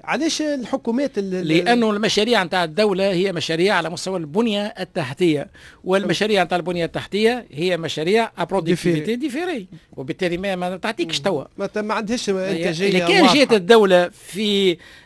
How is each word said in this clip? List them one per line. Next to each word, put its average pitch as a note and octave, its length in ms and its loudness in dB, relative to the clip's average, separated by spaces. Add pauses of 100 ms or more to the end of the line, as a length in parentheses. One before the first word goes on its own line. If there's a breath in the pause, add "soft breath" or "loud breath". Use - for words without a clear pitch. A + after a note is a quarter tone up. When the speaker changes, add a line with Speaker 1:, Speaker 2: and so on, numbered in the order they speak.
Speaker 1:
علاش C#4 380 -2
الحكومات C4+ 760 -2
ال-، F#3+ 180 -2
ال-، F3+ 120 -4
Speaker 2:
لأنه A3 440 2
المشاريع G#3 520 0
نتاع F3+ 200 -2
الدولة G3 480 0
هي F#3 200 0
مشاريع E3+ 440 0
على E3 140 0
مستوى F#3 300 -6
البنية G3+ 600 -2
التحتية، D3+ 680 -2 (360 loud breath)
والمشاريع G3 600 0
نتاع F3 140 -2
البنية F3 280 -4
التحتية G#3+ 640 -2
هي E3+ 260 -2
مشاريع E3 600 -2
أبرودكتيفيتي F3 800 -2
Speaker 1:
ديفيري. C#4+ 300 -6
Speaker 2:
ديفيري، C4 220 -6 (300 loud breath)
وبالتالي D#3+ 400 -4
ما، F#3+ 180 -4
ما F3+ 220 -4
تعطيكش E3 400 -6
Speaker 1:
مم. C#3+ 60 -6
Speaker 2:
توا. E3 200 -2 (140)
Speaker 1:
ما G3 80 -6
ت-، G3 120 -8
ما G#3+ 160 -4
عندهاش A3 360 -4
Speaker 2:
إذا F#3+ 220 -2
Speaker 1:
إنتاجية F3+ 480 0
Speaker 2:
كان F4+ 220 4
Speaker 1:
واضحة. A#3 140 8
Speaker 2:
جات B3+ 180 4
الدولة F#3 560 6
في، G3 680 -2 (280 loud breath)